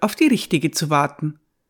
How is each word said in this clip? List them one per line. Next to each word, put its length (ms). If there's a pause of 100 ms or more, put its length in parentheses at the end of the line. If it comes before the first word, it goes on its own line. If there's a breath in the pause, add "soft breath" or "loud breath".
auf 140
die 100
richtige 440
zu 200
warten. 480 (320)